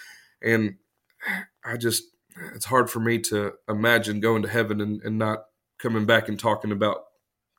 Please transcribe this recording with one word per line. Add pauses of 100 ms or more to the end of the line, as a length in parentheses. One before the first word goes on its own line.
(420)
And (880)
I
just, (520)
it's
hard
for
me
to (160)
imagine
going
to
heaven
and,
and
not (340)
coming
back
and
talking
about (560)